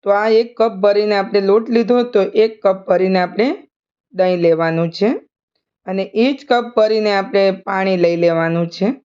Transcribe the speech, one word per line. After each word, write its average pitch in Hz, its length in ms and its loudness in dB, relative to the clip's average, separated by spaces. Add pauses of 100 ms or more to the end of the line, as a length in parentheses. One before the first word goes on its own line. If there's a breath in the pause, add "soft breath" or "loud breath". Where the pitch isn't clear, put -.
તો 202 60 -4
આ 208 180 2
એક 226 300 0
કપ 220 140 2
ભરીને 202 440 0
આપણે 196 260 0
લોટ 208 280 2
લીધો, 233 340 2
તો 220 180 0
એક 220 420 0
કપ 190 240 -2
ભરીને 185 320 2
આપણે 220 480 -4 (460)
દહીં 185 260 0
લેવાનું 165 520 0
છે 240 400 -4 (540)
અને 190 180 -6
એ 233 300 -2
જ - 160 -12
કપ 240 160 0 (100)
ભરીને 214 360 2
આપણે 196 400 0
પાણી 190 460 -4
લઈ 170 180 2
લેવાનું 165 520 0
છે. 190 240 -4 (140)